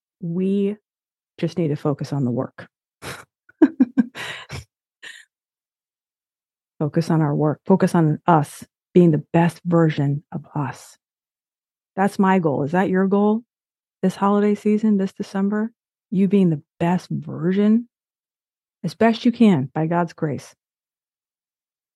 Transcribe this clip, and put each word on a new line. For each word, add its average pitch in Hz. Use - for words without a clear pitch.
We 190
just 165
need 165
to 143
focus 143
on 143
the 123
work. -
<laughs> -
Focus 160
on 160
our 147
work. 147
Focus 190
on 156
us 156
being 175
the 147
best 170
version 156
of 143
us. -
That's 196
my 190
goal. 151
Is 147
that 185
your 185
goal 208
this 185
holiday 208
season, 208
this 196
December? 202
You 190
being 190
the 151
best 175
version, 180
as 165
best 226
you 240
can, 190
by 156
God's 170
grace. -